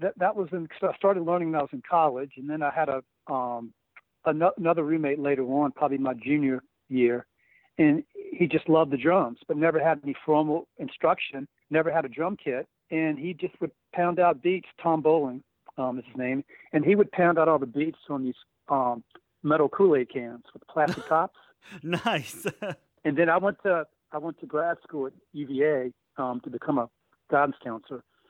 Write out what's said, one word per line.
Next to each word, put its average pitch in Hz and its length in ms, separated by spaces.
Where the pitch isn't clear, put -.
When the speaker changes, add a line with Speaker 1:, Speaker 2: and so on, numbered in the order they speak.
Speaker 1:
that, 180 180
that 185 180
was 190 160
in, 170 140
'cause - 260
I - 40
started 196 260
learning 170 300
when 151 80
I - 20
was 135 100
in 127 160
college, 143 480
and 135 140
then 156 120
I 143 80
had 156 200
a, - 420
um, 120 400
ano-, 165 320
another 165 240
roommate 151 360
later 143 260
on, 139 280
probably 139 260
my 135 160
junior 131 480
year, 123 360
and 156 240
he 175 80
just 156 220
loved 160 220
the 139 60
drums, 131 500
but 156 100
never 156 260
had 151 200
any 139 120
formal 156 420
instruction, - 680
never 160 200
had 156 140
a 135 40
drum 165 340
kit. 135 240
And 160 280
he 180 160
just - 260
would - 120
pound 175 260
out 165 220
beats. 180 260
Tom 160 180
Bowling, 143 420
um, 127 200
is 123 80
his - 100
name. 131 280
And 147 120
he 185 100
would 202 180
pound 170 260
out 156 100
all 156 100
the 135 80
beats 143 320
on 135 140
these, 127 100
um, 123 340
metal 151 260
Kool-Aid 151 440
cans 120 400
with - 160
plastic - 380
Speaker 2:
<laughs> - 20
Speaker 1:
tops. 165 300
Speaker 2:
Nice. 170 720
<laughs> - 40
Speaker 1:
And 143 120
then 165 100
I 165 80
went 190 280
to, 170 200
I 156 60
went 156 220
to 160 60
grad 170 360
school 139 260
at 135 40
U 147 120
V 135 160
A, 131 300
um, 127 280
to - 40
become 143 300
a 117 100
guidance 143 320
counselor. 120 400